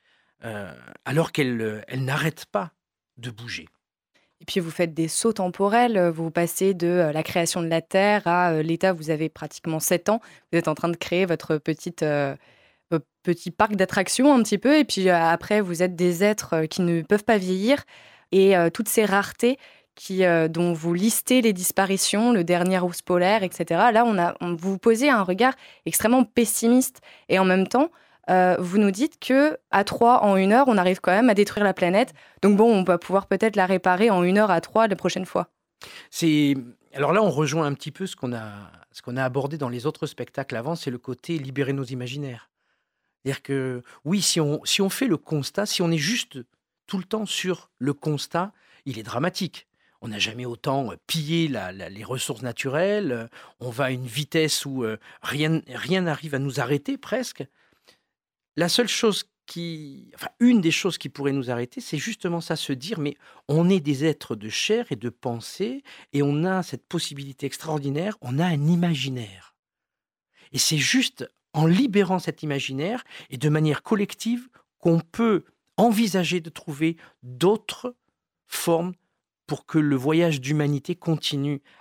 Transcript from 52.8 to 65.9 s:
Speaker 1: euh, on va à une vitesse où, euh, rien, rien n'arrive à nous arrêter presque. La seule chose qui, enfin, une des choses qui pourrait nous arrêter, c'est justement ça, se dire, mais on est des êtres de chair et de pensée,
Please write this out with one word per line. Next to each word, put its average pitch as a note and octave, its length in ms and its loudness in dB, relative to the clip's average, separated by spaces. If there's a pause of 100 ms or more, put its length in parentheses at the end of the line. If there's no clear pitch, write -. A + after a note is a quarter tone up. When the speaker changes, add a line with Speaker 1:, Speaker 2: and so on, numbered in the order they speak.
Speaker 1:
euh, A2+ 160 -6 (320)
on B2 120 -10
va B2+ 160 -2
à C3 40 -2
une B2+ 160 -6
vitesse D3 580 -2
où, C3 200 -6
euh, A2 120 -4 (260)
rien, D#3 440 0
rien F#3 360 -4
n'arrive D#3 340 -6
à - 20 -2
nous C3+ 220 -4
arrêter C#3+ 360 -2
presque. - 480 -8 (1080)
La E3+ 140 0
seule A3+ 200 2
chose - 360 0 (220)
qui, D#3 680 -12
enfin, - 140 -14 (100)
une A#3+ 220 6
des E3 100 2
choses D#3+ 280 -2
qui - 100 -10
pourrait C#3 240 -4
nous C3 180 -2
arrêter, B2 300 -6
c'est - 160 -10
justement E3+ 460 -6
ça, E3 120 -4
se C#3 200 -6
dire, E3 240 -10
mais D3 180 -6 (320)
on E3 220 4
est G3 100 4
des C#3+ 240 -2
êtres D3 320 -2
de G#2+ 140 -12
chair A3+ 400 -2
et C3+ 60 -4
de A2 120 -8
pensée, D#3 760 -8 (300)